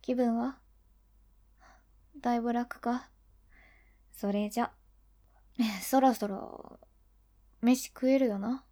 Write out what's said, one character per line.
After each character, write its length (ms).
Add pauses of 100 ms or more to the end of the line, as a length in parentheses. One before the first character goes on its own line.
気 140
分 220
は？ 220 (1600)
だ 140
い 60
ぶ 120
楽 260
か？ 300 (1000)
そ 200
れ 180
じ 120
ゃ、 100 (1080)
そ 180
ろ 140
そ 140
ろ、 520 (840)
飯 260
食 220
え 80
る 100
よ 120
な？ 320